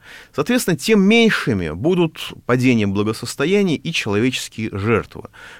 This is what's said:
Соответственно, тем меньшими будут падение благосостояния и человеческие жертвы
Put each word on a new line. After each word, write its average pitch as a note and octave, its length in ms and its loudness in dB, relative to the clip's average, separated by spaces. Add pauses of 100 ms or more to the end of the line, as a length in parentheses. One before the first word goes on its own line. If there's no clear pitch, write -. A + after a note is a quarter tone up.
(360)
Соответственно, A3+ 420 0
тем G#3+ 240 2
меньшими F#3+ 680 2
будут D#3+ 640 -2 (120)
падение B2 420 2
благосостояния C#3 880 -2
и - 180 -6
человеческие A2 840 -4
жертвы G2 520 -2 (300)